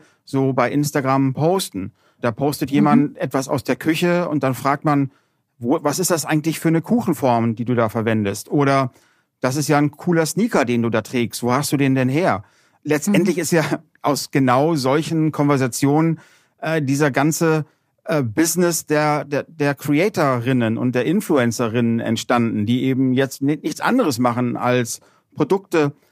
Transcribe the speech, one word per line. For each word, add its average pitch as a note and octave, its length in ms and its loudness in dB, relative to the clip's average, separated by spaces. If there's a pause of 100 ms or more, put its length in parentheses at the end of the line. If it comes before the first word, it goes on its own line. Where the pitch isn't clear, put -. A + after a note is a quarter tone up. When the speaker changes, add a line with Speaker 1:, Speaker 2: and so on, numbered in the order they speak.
(240)
Speaker 1:
so C3+ 300 0
bei B2 180 2
Instagram C3+ 640 0
posten. C#3+ 580 -2 (300)
Da A#2+ 100 -2
postet C#3 400 -4
jemand D3 400 4
Speaker 2:
Mhm. - 60 -18
Speaker 1:
etwas C3+ 320 -4
aus C#3+ 160 -4
der C3 100 0
Küche F3 540 0
und D3 120 -2
dann C3 120 0
fragt C3+ 320 -2
man, C#3+ 260 0 (480)
„Wo, B2 220 0
was D3 180 -2
ist F3 120 0
das E3 120 0
eigentlich D3+ 380 -2
für E3+ 80 2
eine D#3+ 120 2
Kuchenform, C3 760 0
die A2+ 100 -6
du B2 100 0
da A2+ 140 2
verwendest?“ G#2+ 600 -2
Oder, C#3 440 2 (480)
„Das B2+ 160 -2
ist D3+ 100 -2
ja D3+ 100 4
ein D3 140 2
cooler E3 340 0
Sneaker, F#3+ 380 0
den A#2+ 180 0
du A#2 80 0
da A2 120 0
trägst. A#2 420 -4
Wo A#2+ 80 0
hast C#3+ 220 -2
du D3+ 40 2
den C3+ 160 2
denn C3 140 2
her?“ C3 380 0 (380)
Letztendlich G3+ 520 0
Speaker 2:
Mhm. F#3 60 -4
Speaker 1:
ist D#3+ 100 -4
ja E3 120 2 (380)
aus C3 300 -4
genau C#3 440 2
solchen D#3 580 0
Konversationen, C#3+ 880 0 (380)
äh, D#3+ 220 -2
dieser C#3 300 0
ganze D#3 540 0 (420)
äh, D3+ 160 0
Business E3+ 600 0
der, D3+ 400 0
der, C#3+ 180 -4
der C#3+ 320 -2
Creatorinnen C3+ 1000 0
und B2 180 -2
der A#2+ 100 0
Influencerinnen A#2+ 920 0
entstanden, A2+ 680 0
die B2 180 0
eben C3 300 0
jetzt C3 280 -2
ni-, D3 160 0
nichts - 240 -8
anderes D#3+ 380 0
machen, B2 380 0
als B2 440 -2 (340)
Produkte D#3 580 0 (180)